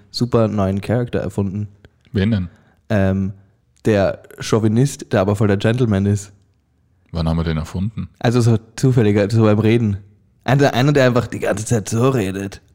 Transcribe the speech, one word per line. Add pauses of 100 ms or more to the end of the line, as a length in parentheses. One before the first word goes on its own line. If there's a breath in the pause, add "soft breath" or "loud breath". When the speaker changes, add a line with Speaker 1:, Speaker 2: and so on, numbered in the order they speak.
(100)
Speaker 1:
super
neuen
Charakter
erfunden. (440)
Speaker 2:
Wen
denn? (400 soft breath)
Speaker 1:
Ähm, (520)
der (180)
Chauvinist,
der
aber
voll
der
Gentleman
ist. (800)
Speaker 2:
Wann
haben
wir
den
erfunden? (100)
Speaker 1:
Also
so (180)
zufälliger,
so
beim
Reden. (460)
Einer,
einer,
der
einfach
die
ganze
Zeit
so
redet, (140)